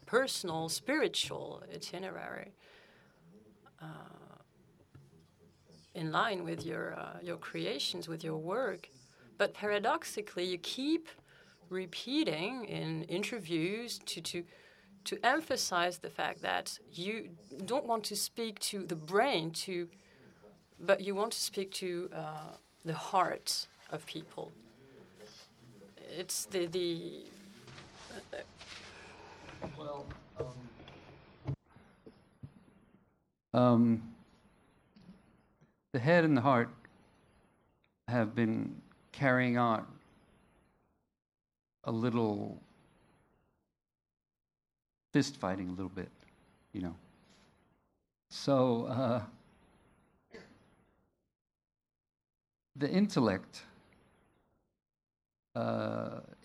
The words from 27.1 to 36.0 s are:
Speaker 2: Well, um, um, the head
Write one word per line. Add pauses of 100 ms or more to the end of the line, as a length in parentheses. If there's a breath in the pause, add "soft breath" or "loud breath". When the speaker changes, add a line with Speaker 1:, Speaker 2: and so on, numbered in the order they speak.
Speaker 2:
Well, (320)
um, (3000)
um, (1900)
the
head